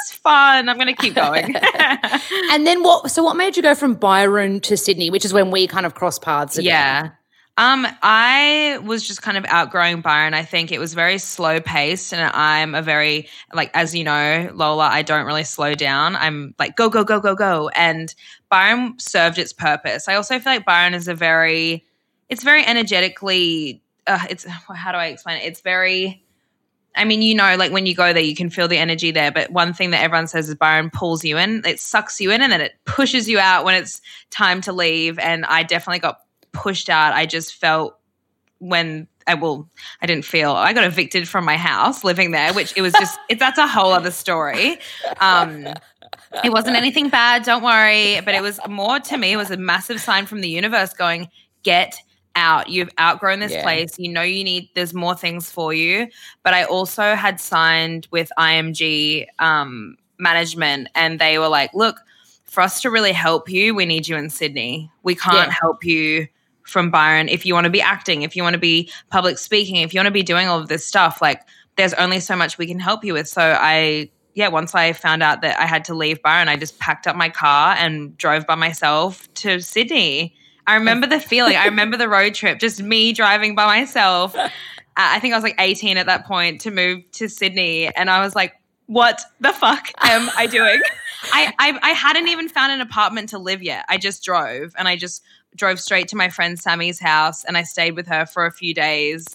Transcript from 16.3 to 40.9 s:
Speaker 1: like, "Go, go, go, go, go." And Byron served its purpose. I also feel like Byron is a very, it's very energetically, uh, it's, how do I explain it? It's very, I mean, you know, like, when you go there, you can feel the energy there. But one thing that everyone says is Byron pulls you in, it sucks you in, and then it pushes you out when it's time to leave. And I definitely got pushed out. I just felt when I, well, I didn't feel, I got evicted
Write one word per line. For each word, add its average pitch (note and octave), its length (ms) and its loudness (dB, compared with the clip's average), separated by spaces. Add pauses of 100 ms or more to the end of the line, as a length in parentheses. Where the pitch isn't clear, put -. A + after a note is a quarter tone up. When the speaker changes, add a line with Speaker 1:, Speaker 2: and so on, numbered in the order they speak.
Speaker 1:
like, - 180 -4
"Go, A3+ 140 2
go, A3 120 2
go, G#3+ 160 2
go, G3+ 160 0
go." F3+ 360 0
And E3 440 0 (360)
Byron G#3+ 480 2
served E3+ 400 0
its - 160 -6
purpose. D3+ 520 -2
I G3 100 0
also A3+ 220 -2
feel C4 140 -2
like A3 140 -4
Byron F3 260 4
is F3 160 -6
a F3 60 -2
very, E3 720 0 (420)
it's A#3+ 140 -8
very D4 240 6
energetically, F#3 1160 0 (240)
uh, F3+ 220 0
it's, F3+ 160 -12
how F3+ 480 -12
do F3+ 60 -4
I E3+ 80 -2
explain D#3+ 320 -8
it? G#2+ 80 -8
It's E3+ 160 -12
very, F#3 600 -2 (720)
I G3+ 100 0
mean, A3 180 2
you A3 120 4
know, G3 220 4
like, F3+ 160 2
when F#3+ 140 0
you F3+ 80 -2
go F3 180 4
there, E3 100 2
you D3+ 140 0
can F3 140 -4
feel E3+ 180 0
the E3+ 100 0
energy E3 340 0
there. D3 200 2
But D#3 180 -2
one F3 240 0
thing F3+ 180 -4
that C3+ 100 2
everyone E3 260 0
says D#3+ 200 -4
is D3+ 60 -6
Byron D#3 360 2
pulls E3 340 -4
you D#3 140 -2
in, G#3 280 0
it E3+ 140 -4
sucks - 400 -2
you F#3+ 120 0
in, A#3+ 100 2
and B3+ 100 2
then E3 80 2
it C3+ 120 -6 (120)
pushes B3 440 0
you A3 100 2
out F#3 260 4
when F#3 100 4
it's - 260 -4 (300)
time F#3 320 0
to F#3+ 100 -6
leave. E3 460 -2
And E3 280 -2
I E3 160 0
definitely E3+ 380 -4
got - 200 -4 (320)
pushed - 360 -6
out. D#3 240 4
I D#3 140 0
just D#3+ 280 -8
felt D#3+ 440 -2 (600)
when E3 480 -4 (200)
I, E3+ 80 2
well, D3+ 340 -4 (320)
I E3+ 60 -6
didn't E3 180 -2
feel, D3+ 280 0
I A#2 200 2
got A3+ 120 2
evicted F3 440 -2